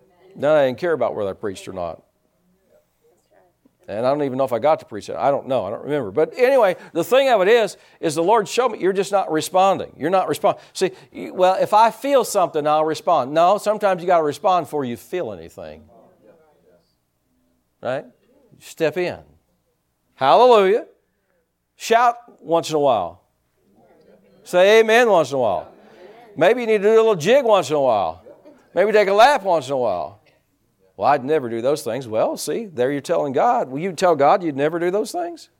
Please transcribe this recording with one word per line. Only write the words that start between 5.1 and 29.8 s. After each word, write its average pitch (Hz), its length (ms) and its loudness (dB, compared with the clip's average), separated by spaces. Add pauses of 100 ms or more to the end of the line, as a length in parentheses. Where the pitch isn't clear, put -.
I 120 160 0
don't 127 160 -6
know. 123 160 -2
I 98 60 -8
don't 123 120 -10
remember. 131 300 -6
But 156 240 -2
anyway, 247 400 2 (160)
the 165 100 -2
thing 262 260 2
of 226 120 2
it 180 80 2
is, 226 280 2 (220)
is 156 160 -4
the 165 80 -2
Lord 208 240 0
showed 254 220 -2
me, 220 100 -6
you're 185 140 0
just 190 180 -4
not 190 220 -2
responding. 170 640 0
You're 147 140 -4
not 190 180 0
responding. 156 340 -2 (120)
See, 185 180 -2 (180)
you, - 240 -14
"Well, 185 260 2
if 185 140 0
I 220 160 4
feel 269 340 0
something, 160 440 -2
I'll 156 160 2
respond." 151 480 -2
No, 175 260 2
sometimes 202 420 -2
you 175 60 -8
gotta 175 160 2
respond 165 440 -2
before 147 180 -6
you 120 120 -8
feel 147 360 -10
anything. 80 560 -16 (1900)
Right? 131 220 -8 (560)
Step 156 360 -6
in. 165 220 -6 (960)
Hallelujah. 208 720 4 (880)
Shout 240 420 0 (240)
once 160 300 -2
in 156 60 -2
a 147 40 0
while. 98 420 0 (1200)
Say 196 360 4
amen 226 300 4
once 160 220 2
in 139 40 -4
a 131 40 0
while. 92 280 -2 (680)
Maybe 202 240 4
you 233 80 -4
need 220 100 2
to 196 100 0
do 220 60 4
a - 20 6
little 220 200 4
jig 233 280 2
once 185 260 2
in 151 60 0
a 147 40 0
while. 101 420 0 (500)
Maybe 202 200 0
take 208 160 4
a 196 60 0
lap 240 280 6
once 170 240 -2
in 135 60 -6
a 139 60 -2
while. 92 420 -4 (760)